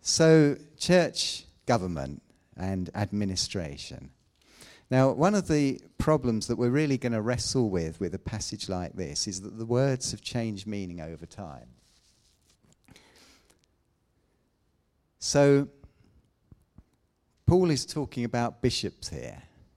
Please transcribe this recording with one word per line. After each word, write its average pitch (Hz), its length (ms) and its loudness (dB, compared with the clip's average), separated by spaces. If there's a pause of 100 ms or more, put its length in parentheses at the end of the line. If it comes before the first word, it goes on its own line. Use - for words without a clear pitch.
So, 160 540 6 (220)
church - 680 0 (200)
government 85 560 -2 (340)
and 92 380 -4
administration. 95 1160 -6 (800)
Now, 131 200 6
one 180 240 2
of 180 120 0
the 147 340 0 (160)
problems 123 500 0
that 117 100 -2
we're 120 120 2
really 139 280 0
gonna 117 240 -2
wrestle 117 480 0
with, 82 300 -2
with 87 140 -4
a - 60 -8
passage - 500 -8
like 90 240 -6
this, 78 340 -6
is 95 140 -8
that 101 160 -14
the 113 80 -8
words 127 460 0
have 101 100 -10
changed 107 460 -6
meaning 92 340 -8
over 82 240 -12
time. 69 420 -16 (3500)
So, 143 500 4 (1800)
Paul 175 220 6
is 135 120 0
talking 127 420 -6
about 120 360 -2
bishops - 480 -2
here. 64 320 -12 (360)